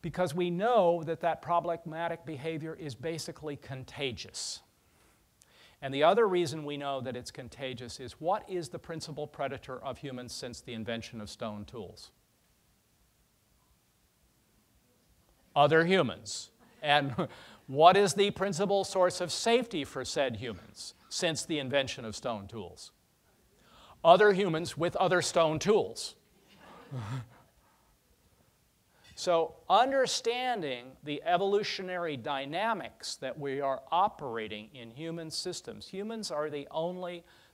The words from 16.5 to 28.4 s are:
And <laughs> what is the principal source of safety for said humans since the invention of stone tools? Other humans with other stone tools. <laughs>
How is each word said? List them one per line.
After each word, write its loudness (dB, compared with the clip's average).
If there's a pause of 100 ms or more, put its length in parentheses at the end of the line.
And 2 (160)
<laughs> -20
what 8
is 4
the 2
principal 0
source 2
of -4
safety 0
for -8
said -2
humans -12 (140)
since -2
the -2
invention 0
of -8
stone -6
tools? -12 (1120)
Other 10
humans 0
with 0
other 4
stone 2
tools. 0
<laughs> -20 (3000)